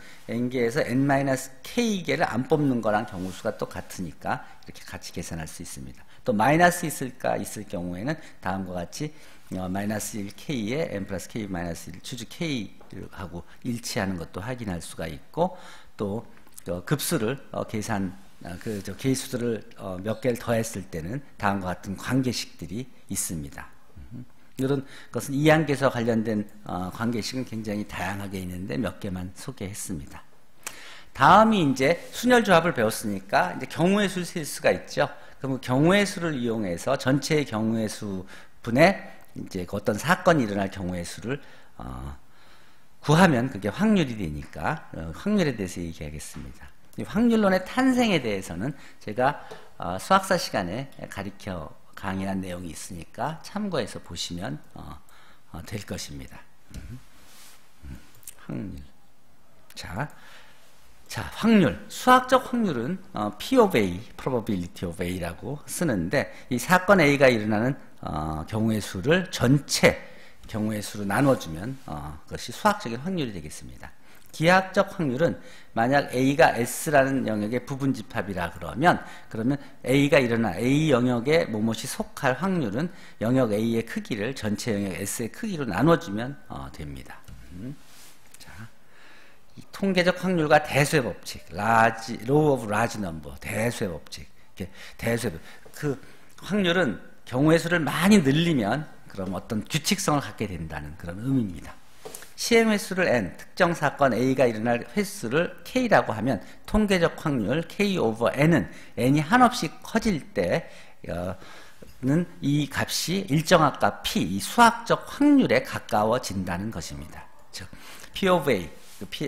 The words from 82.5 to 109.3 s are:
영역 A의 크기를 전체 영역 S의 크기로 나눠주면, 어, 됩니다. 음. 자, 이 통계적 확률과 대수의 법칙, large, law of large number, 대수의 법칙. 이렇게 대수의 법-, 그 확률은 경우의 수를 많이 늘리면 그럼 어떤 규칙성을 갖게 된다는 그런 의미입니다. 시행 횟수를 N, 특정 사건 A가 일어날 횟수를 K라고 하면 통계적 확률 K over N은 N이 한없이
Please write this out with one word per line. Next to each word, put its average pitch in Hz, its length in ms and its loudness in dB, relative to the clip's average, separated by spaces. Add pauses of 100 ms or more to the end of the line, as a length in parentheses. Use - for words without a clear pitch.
영역 120 320 2
A의 113 340 0
크기를 120 480 -4
전체 107 400 -2
영역 101 200 -2
S의 101 360 -6
크기로 170 360 -6
나눠주면, 123 720 2 (100)
어, 69 240 -10
됩니다. 71 460 -12 (340)
음. 117 240 -12 (600)
자, - 140 -16 (1080)
이 - 140 -16
통계적 180 540 2
확률과 156 400 6
대수의 143 400 2
법칙, - 480 -8
large, 113 720 4
law 147 300 4
of 120 120 -2
large 107 340 0
number, 78 380 -8
대수의 110 520 -2
법칙. - 380 -12 (280)
이렇게 95 160 -8 (240)
대수의 117 360 0
법-, 80 80 -12 (340)
그 143 280 -4 (400)
확률은 175 580 2 (240)
경우의 156 340 4
수를 170 200 2
많이 170 400 6
늘리면 143 720 4 (200)
그럼 95 260 -6
어떤 104 300 -4
규칙성을 151 560 0
갖게 107 280 -4
된다는 78 500 -8
그런 87 220 -8
의미입니다. 117 520 0 (640)
시행 226 360 4
횟수를 190 360 0
N, 107 300 2
특정 - 380 2
사건 139 380 4
A가 131 340 4
일어날 117 380 0 (120)
횟수를 170 680 -2
K라고 190 520 4
하면 107 280 0 (240)
통계적 196 580 4
확률 135 440 0
K 202 280 0
over 113 400 2
N은 143 320 4 (280)
N이 135 240 4
한없이 220 500 4 (120)